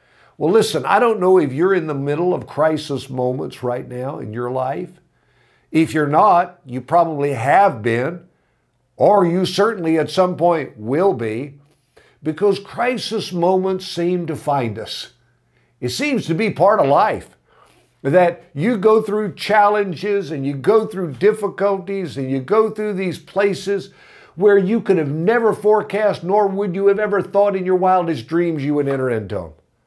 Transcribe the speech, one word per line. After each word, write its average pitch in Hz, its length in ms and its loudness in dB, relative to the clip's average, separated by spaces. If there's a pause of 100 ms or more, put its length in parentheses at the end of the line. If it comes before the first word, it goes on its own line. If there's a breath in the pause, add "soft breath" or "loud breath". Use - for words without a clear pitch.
(360 soft breath)
Well, 151 160 0
listen, 175 320 2
I 180 140 2
don't 226 220 2
know 185 180 4
if 143 140 0
you're 175 220 0
in 165 120 -2
the 151 80 -6
middle 147 400 -2
of 123 120 -8
crisis 151 640 -2
moments 127 540 -6
right 123 260 -6
now 123 300 -10
in 110 140 -10
your 123 180 -6
life. 131 500 -6 (720)
If 160 240 2
you're 151 120 2
not, 175 580 4
you 127 160 -8
probably 151 520 0
have 135 500 2
been, 123 440 -2 (680)
or 190 300 4
you 175 200 0
certainly 185 520 0
at 147 120 -2
some 180 260 2
point 165 400 0
will 147 380 0
be, 117 440 -8 (640 soft breath)
because 156 360 0
crisis 226 760 -4
moments 185 540 0
seem 175 400 -2
to 151 100 -6
find 127 420 -2
us. - 360 -12 (640)
It 123 80 -4
seems 277 380 -2
to 165 80 -2
be 160 160 0
part 202 300 4
of 143 60 4
life, 143 500 0 (640 soft breath)
that 175 500 2
you 208 240 0
go 214 240 4
through 208 340 -4
challenges 202 960 0
and 139 160 -4
you 143 80 -2
go 202 320 2
through 175 280 -6
difficulties 190 1040 -2
and 131 120 -4
you 135 80 0
go 208 320 2
through 214 220 -6
these 185 260 -4
places 196 720 -2 (460 loud breath)
where 202 220 6
you 202 220 2
could 180 180 2
have 147 120 -2
never 208 440 2
forecast, 208 680 0
nor 202 240 2
would 196 280 -2
you 196 140 0
have 196 100 2
ever 196 240 0
thought 202 340 2
in 185 80 -4
your 185 120 2
wildest 175 500 0
dreams 165 380 -2
you 147 100 -2
would 143 140 0
enter 131 220 -2
into 104 260 -4
them. 85 160 -8 (340)